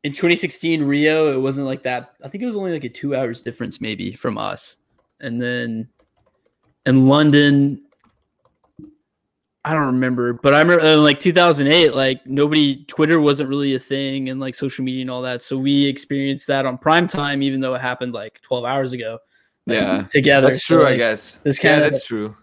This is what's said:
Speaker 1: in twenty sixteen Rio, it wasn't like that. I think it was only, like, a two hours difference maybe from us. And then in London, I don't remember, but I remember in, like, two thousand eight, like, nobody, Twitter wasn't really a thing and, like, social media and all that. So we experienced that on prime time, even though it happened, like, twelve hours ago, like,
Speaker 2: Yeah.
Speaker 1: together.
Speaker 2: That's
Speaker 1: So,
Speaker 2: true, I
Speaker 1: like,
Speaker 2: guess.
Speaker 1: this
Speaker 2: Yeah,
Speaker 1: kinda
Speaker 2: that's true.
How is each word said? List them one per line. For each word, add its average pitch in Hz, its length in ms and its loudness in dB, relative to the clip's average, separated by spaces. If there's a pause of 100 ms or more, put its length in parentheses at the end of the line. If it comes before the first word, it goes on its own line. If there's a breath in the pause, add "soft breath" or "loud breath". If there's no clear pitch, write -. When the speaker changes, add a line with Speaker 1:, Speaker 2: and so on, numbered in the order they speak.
Speaker 1:
in 143 100 -6
twenty 170 220 0
sixteen 165 480 -4
Rio, 151 500 0
it 131 80 -2
wasn't 135 240 -4
like 131 180 -8
that. 123 300 -8 (100)
I 143 60 -16
think 202 140 -10
it - 40 -6
was 226 80 -6
only, 190 160 -6
like, 151 120 -6
a 123 60 -10
two 143 260 -6
hours 120 260 -6
difference 117 400 -10
maybe 98 340 -8
from 107 220 -6
us. 101 400 -8 (420)
And 120 220 -8
then 120 480 -6 (960)
in 131 220 6
London, 143 760 4 (1800)
I 151 100 -4
don't 151 140 0
remember, 127 460 0
but 139 200 2
I 151 80 6
remember 165 240 4
in, 156 180 6
like, 143 160 4
two 180 140 0
thousand 165 340 4
eight, 151 280 4
like, 131 320 -2
nobody, 143 580 0
Twitter 160 340 0
wasn't 143 300 0
really 139 240 -2
a 131 60 -4
thing 135 500 -6
and, 131 100 -8
like, 131 160 -8
social 131 300 -6
media 131 160 -6
and 127 100 -8
all 127 120 -8
that. 127 180 -8
So - 160 -8
we 139 300 2
experienced 139 600 -6
that 135 200 0
on 127 100 -6
prime 170 300 2
time, 143 340 -4
even 135 200 -2
though 131 120 -4
it 127 80 -6
happened, 123 320 -6
like, 110 280 -14
twelve 123 220 -6
hours 131 300 -4
ago, 117 240 -10 (500)
like, 113 100 0
Speaker 2:
Yeah. 98 320 -2
Speaker 1:
together. 139 420 4
Speaker 2:
That's 131 120 -2
Speaker 1:
So, - 140 2
Speaker 2:
true, 151 80 6
I 135 60 4
Speaker 1:
like, 127 60 0
Speaker 2:
guess. 113 460 -4
Speaker 1:
this 139 200 -2
Speaker 2:
Yeah, 156 120 6
Speaker 1:
kinda 151 140 4
Speaker 2:
that's 139 160 -4
true. 107 380 -8